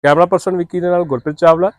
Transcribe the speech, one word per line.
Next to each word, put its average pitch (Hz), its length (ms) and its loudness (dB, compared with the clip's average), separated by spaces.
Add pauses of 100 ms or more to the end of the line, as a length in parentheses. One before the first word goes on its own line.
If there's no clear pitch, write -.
ਕੈਮਰਾ 151 220 4
ਪਰਸਨ 180 320 -2
ਵਿੱਕੀ 175 220 -6
ਦੇ 175 80 -4
ਨਾਲ 175 160 0
ਗੁਰਪ੍ਰੀਤ 147 340 -6
ਚਾਵਲਾ 170 420 2